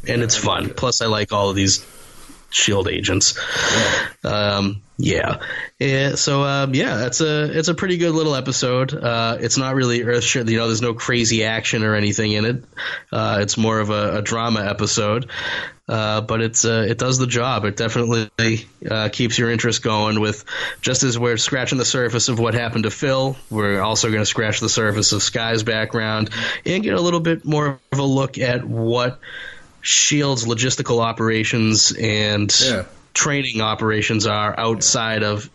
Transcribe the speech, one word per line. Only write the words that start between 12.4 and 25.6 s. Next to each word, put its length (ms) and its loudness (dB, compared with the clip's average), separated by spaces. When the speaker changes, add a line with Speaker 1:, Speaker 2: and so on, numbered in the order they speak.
Speaker 1:
it. 200 -2
Uh, 300 0
it's 160 -2
more 220 2
of 100 0
a, 280 0
a 40 -2
drama 420 0
episode. 640 0
Uh, 320 0
but 200 0
it's, 240 0
uh, 240 2
it 100 0
does 200 2
the 100 0
job. 360 0
It 120 -2
definitely, 880 0
uh, 220 0
keeps 260 0
your 140 2
interest 300 0
going 360 2
with, 260 0
just 240 0
as 120 2
we're 200 2
scratching 420 0
the 60 0
surface 440 0
of 120 0
what 140 2
happened 300 0
to 60 0
Phil, 460 0
we're 300 0
also 300 2
gonna 160 2
scratch 320 0
the 100 0
surface 440 2
of 100 0
Sky's 400 0